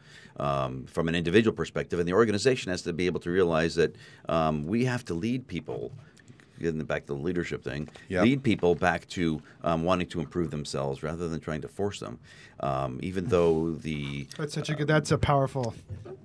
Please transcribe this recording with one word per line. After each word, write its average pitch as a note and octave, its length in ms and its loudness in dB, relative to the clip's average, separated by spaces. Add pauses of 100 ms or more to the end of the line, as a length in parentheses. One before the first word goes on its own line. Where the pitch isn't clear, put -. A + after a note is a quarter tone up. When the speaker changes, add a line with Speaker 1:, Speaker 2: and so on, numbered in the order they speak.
(360)
Speaker 1:
um, C2+ 500 -2
from D#2+ 220 -2
an E2 60 0
individual F2+ 400 4
perspective, D#2 440 -4
and E2+ 80 0
the F2 60 0
organization G#2+ 580 2
has F2+ 120 -4
to F2 100 -4
be F2 140 0
able E2 140 0
to E2+ 100 -4
realize E2 440 4
that, E2 220 2 (320)
um, D#2 380 2
we A#2 180 0
have B2+ 220 -2
to F2 80 -4
lead A#2+ 340 -4
people B1 440 -8 (680)
getting D#2+ 240 -2
back D2 220 -4
to D2 80 -6
the C#2 60 -4
leadership E2+ 440 -2
thing, C#2+ 240 -6 (200)
Speaker 2:
Yep. F2+ 160 2
Speaker 1:
lead C3 180 4
people F2+ 320 4
back E2 340 0
to, D#2+ 340 0 (220)
um, E2+ 180 2
wanting F2+ 260 2
to F2 120 -4
improve D#2+ 300 -4
themselves C#2 520 -4
rather E2 260 -4
than D#2+ 120 -4
trying D2+ 220 -6
to - 60 -10
force G2 320 -4
them. A#1+ 180 -10 (420)
Um, C2 420 -2
even F#2 240 -4
though E2 460 6
the C#2+ 540 -6 (100)
Speaker 3:
That's D3+ 180 -6
such D3+ 140 -4
a D#3 60 -2
good, D3 160 0
Speaker 1:
uh, D#3 40 6
Speaker 3:
that's D3+ 160 2
a D3 80 4
powerful, C3+ 560 2 (500)